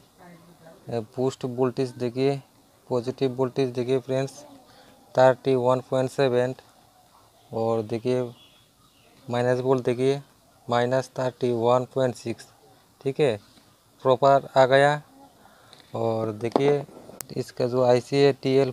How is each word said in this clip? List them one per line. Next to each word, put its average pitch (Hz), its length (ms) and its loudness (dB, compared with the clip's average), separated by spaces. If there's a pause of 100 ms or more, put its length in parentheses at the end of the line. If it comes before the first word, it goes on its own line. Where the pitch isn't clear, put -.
(880)
बूस्ट 123 580 -6
voltage, 127 460 -2
देखिए 127 480 -2 (460)
positive 127 460 -4
voltage, 131 380 -2
देखिए 127 300 -2
friends 131 320 -6 (840)
थर्टी 131 420 4
वन 127 320 0
पॉइंट 131 220 -2
सेवन 127 420 0 (1000)
और 113 320 0
देखिए 120 380 -2 (1040)
minus 120 340 0
वोल्ट, 127 260 0
देखिए 131 360 -2 (460)
माइनस 123 420 0
थर्टी 127 440 -4
वन 120 400 2
पॉइंट 127 220 -2
सिक्स। - 320 -12 (540)
ठीक 135 180 -6
है, 135 160 2 (680)
प्रॉपर 135 440 4 (100)
आ 135 80 8
गया। 143 360 4 (920)
और 113 380 -2
देखिए 139 500 -2 (540)
इसका 127 300 -6
जो 127 180 0
आईसी 123 320 2
है 139 180 6
टी 135 200 -2
एल 135 180 2